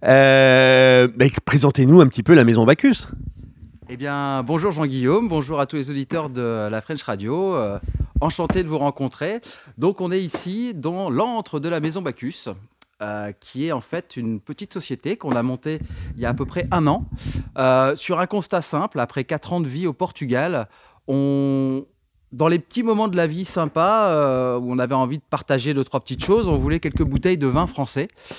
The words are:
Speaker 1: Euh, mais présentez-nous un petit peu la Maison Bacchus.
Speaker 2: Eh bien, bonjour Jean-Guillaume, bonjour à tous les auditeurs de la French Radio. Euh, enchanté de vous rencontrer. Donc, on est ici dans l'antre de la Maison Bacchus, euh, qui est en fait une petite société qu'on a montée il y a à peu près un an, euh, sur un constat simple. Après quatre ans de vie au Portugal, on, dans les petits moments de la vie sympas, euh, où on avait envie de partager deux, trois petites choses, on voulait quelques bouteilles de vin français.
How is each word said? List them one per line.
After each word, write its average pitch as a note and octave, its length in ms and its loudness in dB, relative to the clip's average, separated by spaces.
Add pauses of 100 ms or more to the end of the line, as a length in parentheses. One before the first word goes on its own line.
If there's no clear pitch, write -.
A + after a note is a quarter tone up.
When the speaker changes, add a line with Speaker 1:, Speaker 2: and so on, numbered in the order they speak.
Speaker 1:
Euh, C3 1040 8 (100)
mais C3 140 6 (140)
présentez-nous C#3+ 560 6
un C#3+ 60 8
petit A#2 160 -2
peu D#3+ 100 6
la C#3 120 8
Maison A#2 200 6
Bacchus. D#3+ 400 4 (840)
Speaker 2:
Eh B2 60 -12
bien, C#3 460 -4
bonjour D#3+ 300 -2
Jean-Guillaume, D3 560 0
bonjour D3+ 320 -4
à C#3 80 0
tous - 80 -10
les C#3+ 160 -6
auditeurs D3 400 -6
de A#2 360 -4
la A2 140 -4
French D#3 220 -10
Radio. C3 500 -4
Euh, G#2 240 -4 (420)
enchanté E3 440 -2
de E3 40 -6
vous D3+ 120 -4
rencontrer. C#3+ 600 -4 (380)
Donc, F#3 240 0
on F3+ 100 -4
est F#3+ 100 -2
ici G#3 520 -6
dans E3+ 380 -6
l'antre G#3 480 -4
de D#3 100 -6
la E3+ 100 -4
Maison D#3 220 -6
Bacchus, C3+ 480 -10 (520)
euh, G#2 320 -8
qui - 340 -10
est E3 60 -4
en B2+ 80 -6
fait - 340 -10
une A2+ 240 -6
petite - 320 -16
société D#3+ 460 -8
qu'on C3 180 -6
a A#2 80 -2
montée C3 360 -6 (360)
il A#2 60 -10
y A#2+ 40 -4
a A#2 40 -2
à A#2+ 40 -2
peu B2 120 -4
près F3 260 -6
un E3+ 160 2
an, F3 180 0 (520)
euh, C3 400 2
sur E3+ 220 -4
un F3+ 80 -2
constat F#3+ 340 -4
simple. D#3 380 -4
Après B2 260 -4
quatre D#3+ 260 -6
ans F3 80 -2
de D#3+ 80 -2
vie D#3 200 -4
au D3+ 60 -2
Portugal, C#3 760 -4 (380)
on, C#3 800 0 (460)
dans C#3+ 160 0
les E3+ 120 2
petits - 240 -6
moments A3 260 0
de F3+ 80 -2
la E3+ 100 2
vie E3 160 -6
sympas, F#3 640 0
euh, C3 500 0
où B2 140 -6
on B2+ 80 -2
avait B2+ 160 -2
envie C3 220 0
de C#3 120 -12
partager C3+ 440 -2
deux, C3+ 100 0
trois C3 160 -4
petites - 240 -10
choses, G#3 240 2
on D#3+ 80 2
voulait C#3+ 240 0
quelques D#3+ 240 -2
bouteilles D3+ 360 0
de C#3 80 0
vin D3 200 0
français. C#3 400 -6 (320)